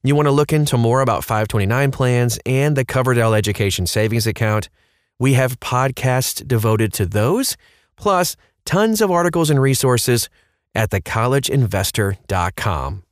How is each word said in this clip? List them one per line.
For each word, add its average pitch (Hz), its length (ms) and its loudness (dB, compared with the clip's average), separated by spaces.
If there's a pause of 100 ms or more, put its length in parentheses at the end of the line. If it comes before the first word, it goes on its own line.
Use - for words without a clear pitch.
you 139 120 2
wanna 147 160 2
look 147 220 2
into 147 240 2
more 117 240 2
about 113 220 0
five 107 240 -2
twenty-nine 117 440 0
plans 120 540 0
and 139 300 0
the 131 100 0
Coverdell 120 520 2
education 101 480 -2
savings 110 400 0
account, 107 440 -2 (500)
we 135 140 2
have 127 260 0
podcasts 127 880 -2
devoted 110 460 0
to 101 120 -2
those, 120 520 -2 (380)
plus 185 400 -2 (300)
tons 220 360 2
of 202 80 2
articles 170 400 2
and 139 100 4
resources 127 680 2 (460)
at 107 160 0
the 98 100 -2
college 127 480 -2
investor 98 680 -2 (100)
dot 90 280 -2
com. 95 560 -6